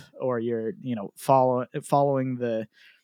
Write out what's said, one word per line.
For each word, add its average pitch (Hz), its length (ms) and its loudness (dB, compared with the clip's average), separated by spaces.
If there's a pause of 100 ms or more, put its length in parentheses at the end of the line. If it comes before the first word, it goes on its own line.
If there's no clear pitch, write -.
(200)
or 127 200 0
you're, 113 420 -2
you 123 140 -6
know, 98 200 -8
follow-, 127 500 2 (180)
following 135 540 2
the, 113 300 -2 (360)